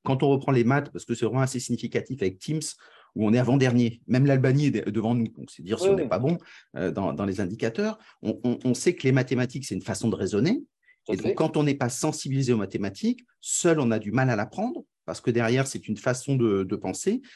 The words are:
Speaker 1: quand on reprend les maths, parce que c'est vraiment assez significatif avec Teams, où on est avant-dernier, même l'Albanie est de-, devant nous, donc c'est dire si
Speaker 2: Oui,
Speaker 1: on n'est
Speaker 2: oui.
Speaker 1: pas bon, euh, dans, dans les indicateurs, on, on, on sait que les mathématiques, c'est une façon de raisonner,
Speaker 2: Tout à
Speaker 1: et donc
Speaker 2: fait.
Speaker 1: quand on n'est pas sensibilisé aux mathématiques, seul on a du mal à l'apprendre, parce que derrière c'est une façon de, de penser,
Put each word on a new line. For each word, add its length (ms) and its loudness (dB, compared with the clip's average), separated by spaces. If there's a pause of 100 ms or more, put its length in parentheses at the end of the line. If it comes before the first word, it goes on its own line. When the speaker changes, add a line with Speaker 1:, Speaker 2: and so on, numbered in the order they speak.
Speaker 1:
quand 200 0
on 60 4
reprend 240 2
les 100 4
maths, 300 2
parce 100 -12
que 100 -6
c'est 120 -2
vraiment 160 0
assez 180 -2
significatif 640 -4
avec 180 -2
Teams, 220 -4 (540)
où 120 2
on 60 4
est 60 6
avant-dernier, 680 2
même 180 4
l'Albanie 420 4
est 40 4
de-, 200 -2
devant 220 0
nous, 140 0
donc 240 -16
c'est 120 -18
dire 140 -2
si 100 0
Speaker 2:
Oui, 40 4
Speaker 1:
on 60 4
n'est 60 -2
Speaker 2:
oui. 60 -4
Speaker 1:
pas 100 0
bon, 180 0 (400)
euh, 140 0
dans, 200 -2
dans 140 -4
les 160 -2
indicateurs, 560 -4 (240)
on, 240 -4
on, 180 0
on 100 2
sait 220 0
que 80 -8
les 80 2
mathématiques, 540 0
c'est 100 -6
une 60 -4
façon 260 -4
de 80 2
raisonner, 480 0 (420)
Speaker 2:
Tout 60 -6
à 40 2
Speaker 1:
et 20 0
donc 80 -6
Speaker 2:
fait. 100 0
Speaker 1:
quand 220 0
on 60 4
n'est 120 2
pas 140 -2
sensibilisé 640 -2
aux 40 4
mathématiques, 640 -4 (200)
seul 380 2
on 120 4
a 80 2
du 120 -6
mal 180 4
à 60 2
l'apprendre, 500 -4 (200)
parce 160 -10
que 100 0
derrière 360 2
c'est 200 -10
une 100 -4
façon 380 -2
de, 280 2
de 120 -4
penser, 460 -2 (140)